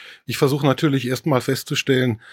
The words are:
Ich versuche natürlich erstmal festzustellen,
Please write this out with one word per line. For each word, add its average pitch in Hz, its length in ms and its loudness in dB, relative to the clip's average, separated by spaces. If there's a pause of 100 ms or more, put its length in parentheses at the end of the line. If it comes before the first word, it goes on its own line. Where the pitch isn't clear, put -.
(260)
Ich 117 120 -6
versuche 143 280 2
natürlich 139 420 2
erstmal 131 340 0
festzustellen, 127 800 -2 (120)